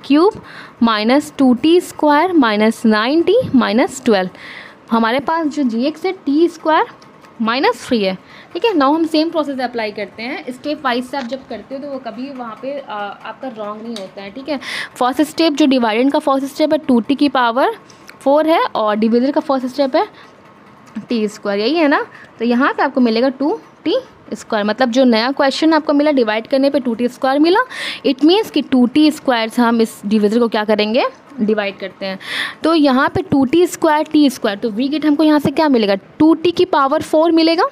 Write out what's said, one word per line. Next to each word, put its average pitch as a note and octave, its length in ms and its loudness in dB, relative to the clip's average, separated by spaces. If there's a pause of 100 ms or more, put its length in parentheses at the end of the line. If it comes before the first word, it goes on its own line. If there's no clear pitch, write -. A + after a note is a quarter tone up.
क्यूब E4 380 2 (400)
माइनस A#3 560 0
टू B3+ 160 4
टी D#4+ 260 4
स्क्वायर D#4 520 0
माइनस A3 540 2
नाइन A#3 360 2
टी F4+ 140 2 (180)
माइनस A#3 500 2
ट्वेल्व। F#3 260 2 (600)
हमारे A3+ 300 0
पास E4 260 -2
जो D4 160 -2
जीएक्स B3+ 440 -2
है F#4+ 60 -2
टी D#4 360 0
स्क्वायर E4 380 0 (560)
माइनस D#4+ 440 -2
थ्री A#3 180 0
है, F#3+ 100 -2 (380)
ठीक F4+ 120 -6
है। A4+ 80 2
now C#4+ 220 2
हम E4 120 0
same D#4+ 240 0
process C#4+ 300 -4
apply A#3 300 -6
करते G#3 320 -12
हैं। B3+ 300 -10
Step D4 320 -8
वाइज B3 200 -2
से C#4+ 120 -10
आप C4+ 80 -6
जब C4 240 -12
करते A3+ 260 -14
हो C#4 60 -12
तो C#4+ 80 -12
वो C4+ 100 -10
कभी B3 320 -12
वहाँ A#3 320 -14
पे, C4 100 -8
अ, G#3 520 -10
आपका A3 240 -12
wrong G#3+ 340 -12
नहीं A#3 140 -10
होता G3 260 -14
है, G3+ 80 -14
ठीक C4 180 -14
है। C#4 120 -6 (360)
First C4 260 -2
step D#4+ 300 0
जो D4+ 140 2
dividend B3 460 0
का D4+ 60 0
first C4+ 280 0
स्टेप D4+ 260 -2
है D4+ 60 0
टू C4 220 2
टी C4+ 140 -2
की C#4+ 140 0
power C4+ 480 0 (440)
four D4+ 280 2
है F4 140 2 (120)
और G#3+ 220 0
divisor A#3+ 340 2
का D4+ 100 0
फर्स्ट C4+ 260 -2
स्टेप C4+ 300 -2
है G4+ 100 2 (1000)
टी A3 200 -2
स्क्वायर, G3+ 320 -6
यही B3+ 140 -2
है D#4+ 140 2
ना। F#4 180 0 (320)
तो A3+ 60 -4
यहाँ B3 300 2
पे G4+ 80 -2
आपको C#4 180 0
मिलेगा A#3+ 280 2
टू D4+ 320 -4 (240)
टी G4 140 0 (360)
स्क्वायर, G#3 300 -4
मतलब A3 260 0
जो C4 140 2
नया A#3 280 2
question D4+ 420 2
आपको D#4 180 0
मिला D4 180 2
divide A3+ 360 0
करने C#4 240 2
पे C#4+ 100 0
टू B3 140 -4
टी A#3+ 140 -2
स्क्वायर C4+ 300 -2
मिला, E4+ 220 4 (460)
it C4+ 140 0
means F4+ 300 4
कि C#4+ 120 0
टू B3 240 2
टी D4+ 240 4
स्क्वायर A#3 380 -2
से A#3+ 140 -2
हम A#3 180 2
इस A3+ 260 -2
divisor G#3 320 2
को A#3 100 2
क्या G#3+ 160 -2
करेंगे, G#3+ 400 0 (360)
Divide G3+ 380 -2
करते F#3+ 280 -12
हैं। F#3+ 120 -8 (440)
तो D#4+ 120 2
यहाँ C#4+ 340 4
पे F#4 140 -4
टू C#4+ 220 0
टी E4 220 4
स्क्वायर D#4 460 0
टी D4 180 4
स्क्वायर, G3+ 280 -6
तो A#3 120 -4
V A#3+ 180 -4
gate D4 180 -2
हमको D4+ 160 2
यहाँ D4+ 160 4
से D4 120 0
क्या D#4 180 0
मिलेगा, G#3+ 260 2
टू D#4 400 2
टी D#4+ 160 0
की F4+ 140 0
power D4+ 380 2
four D#4+ 300 2
मिलेगा। E4 400 2